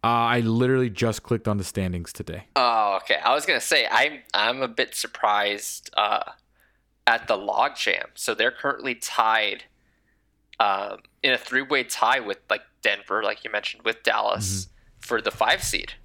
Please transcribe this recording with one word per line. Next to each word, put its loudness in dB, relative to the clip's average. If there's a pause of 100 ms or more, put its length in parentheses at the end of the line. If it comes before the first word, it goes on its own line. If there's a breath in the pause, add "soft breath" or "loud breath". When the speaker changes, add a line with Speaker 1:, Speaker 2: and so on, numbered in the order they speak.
Speaker 1:
Uh, 2
I 2
literally 2
just -2
clicked -2
on 0
the -2
standings -4
today. -12 (100)
Speaker 2:
Oh, 2
okay. 0
I 4
was -2
gonna 0
say, 2
I'm, 2 (140)
I'm 0
a -2
bit -4
surprised, -2
uh, 2 (840)
at 2
the 4
logjam. 0 (100)
So -4
they're 2
currently -4
tied, 0 (920)
um, 2 (240)
in 4
a 2
three-way -2
tie 0
with, -6 (100)
like, 0 (200)
Denver, -2
like -4
you -8
mentioned, -6
with -2
Dallas -2
Speaker 1:
Mm-hmm. -20
Speaker 2:
for -2
the -2
five 2
seed. -6 (120)